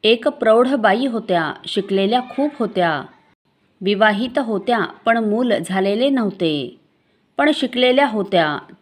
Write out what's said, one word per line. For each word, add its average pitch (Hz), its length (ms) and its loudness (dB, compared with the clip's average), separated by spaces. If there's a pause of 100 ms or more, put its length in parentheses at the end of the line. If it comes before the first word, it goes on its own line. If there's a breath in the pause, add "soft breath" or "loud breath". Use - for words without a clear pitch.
एक 226 240 2
प्रौढ 240 400 2
बाई 233 380 2
होत्या, 190 480 -2 (120)
शिकलेल्या 196 560 0 (140)
खूप 294 240 -2
होत्या, 170 440 -2 (800)
विवाहित 208 580 2
होत्या 226 400 -2 (260)
पण 233 120 2
मूल 226 360 0 (120)
झालेले 196 440 0
नव्हते, 175 680 -2 (580)
पण 294 180 2
शिकलेल्या 254 520 2
होत्या. 180 500 0 (240)